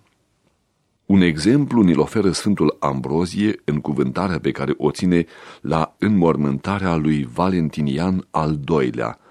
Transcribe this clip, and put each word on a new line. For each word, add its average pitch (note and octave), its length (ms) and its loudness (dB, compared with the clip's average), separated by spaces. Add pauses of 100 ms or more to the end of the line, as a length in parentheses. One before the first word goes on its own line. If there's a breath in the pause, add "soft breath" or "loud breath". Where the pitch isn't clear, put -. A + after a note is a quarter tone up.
(1040)
Un G2 160 4
exemplu G#2+ 600 2
ni-l E2+ 180 6
oferă F#2 320 0
Sfântul D#2+ 480 0
Ambrozie E2 760 -2 (100)
în D2 160 -2
cuvântarea D2 580 -2
pe C#2 120 -2
care C#2 260 -2
o D2 140 0
ține F2 340 2 (360 loud breath)
la D#2 360 -2
înmormântarea E2+ 960 0
lui D#2 280 0 (100)
Valentinian E2+ 960 -2
al D#2 260 -2
doilea, B1 640 -2 (120 soft breath)